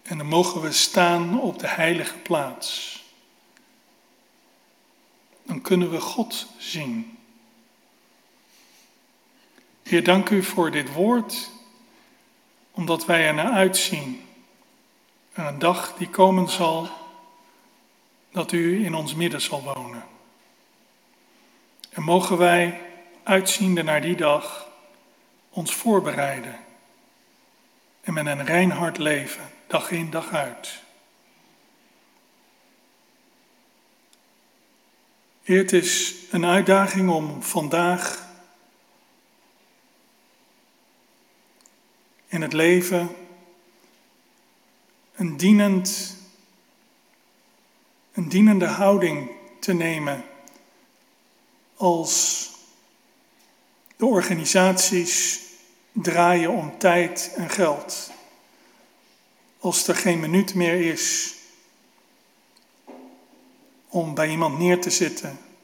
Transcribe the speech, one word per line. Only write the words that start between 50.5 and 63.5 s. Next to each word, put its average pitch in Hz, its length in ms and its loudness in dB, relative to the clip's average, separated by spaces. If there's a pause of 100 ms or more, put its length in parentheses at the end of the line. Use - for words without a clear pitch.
als - 760 0 (1500)
de 226 100 0
organisaties 185 1400 2 (500)
draaien 175 600 2
om 185 260 -4
tijd 175 580 2
en 165 140 -6
geld. - 600 -2 (1500)
Als - 280 -2
er 185 80 2
geen 170 240 0
minuut 185 360 0
meer 170 360 0
is - 440 -4 (2500)